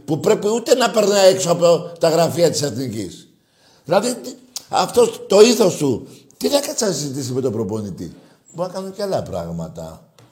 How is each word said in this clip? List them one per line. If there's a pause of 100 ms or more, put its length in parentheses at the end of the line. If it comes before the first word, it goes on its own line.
που
πρέπει
ούτε
να
περνάει
έξω
από
τα
γραφεία
της
Εθνικής. (580)
Δηλαδή,
τι, (360)
αυτός
το
ήθος
του, (300)
τι
να
κάτσει
να
συζητήσει
με
τον
προπονητή; (380)
Μπορεί
να
κάνουν
και
άλλα
πράγματα. (200)